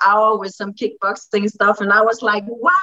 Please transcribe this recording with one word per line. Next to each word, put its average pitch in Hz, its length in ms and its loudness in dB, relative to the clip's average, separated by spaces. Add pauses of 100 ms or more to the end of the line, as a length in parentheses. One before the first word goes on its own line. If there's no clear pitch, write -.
hour 214 320 4
with 190 160 -8
some 202 200 -10
kickboxing 202 760 -4
stuff. 208 320 0
And 202 100 -2
I 214 100 4
was 226 200 0
like, 208 260 -2
"Wow, 240 220 -2 (140)